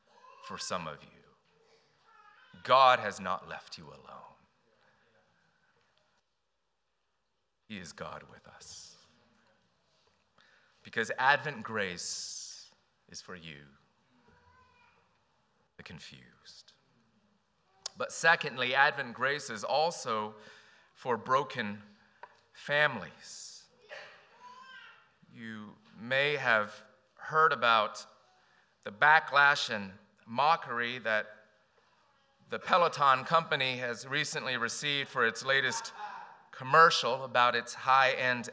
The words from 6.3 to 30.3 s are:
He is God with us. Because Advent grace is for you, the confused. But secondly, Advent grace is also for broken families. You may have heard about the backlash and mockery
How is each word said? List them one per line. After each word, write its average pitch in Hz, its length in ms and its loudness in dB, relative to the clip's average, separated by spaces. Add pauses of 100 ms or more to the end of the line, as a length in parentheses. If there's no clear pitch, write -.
He 107 120 -10
is 78 140 -14
God 76 380 -14
with - 160 -20
us. - 480 -20 (1900)
Because 110 340 -4
Advent 131 460 2
grace - 1040 -8 (400)
is 87 120 -16
for 92 140 -18
you, 82 220 -16 (2250)
the - 60 -20
confused. - 880 -20 (1200)
But - 140 -6
secondly, 131 640 0
Advent 139 380 2
grace 135 360 -4
is 110 140 -8
also 123 720 -2 (580)
for 120 240 -2
broken 120 640 -2 (720)
families. - 1120 -4 (1700)
You 110 420 -14 (240)
may 135 360 0
have 113 360 2 (440)
heard 156 360 2
about 117 540 2 (760)
the 113 80 -12
backlash 143 840 4
and 98 180 -8 (360)
mockery 127 720 -2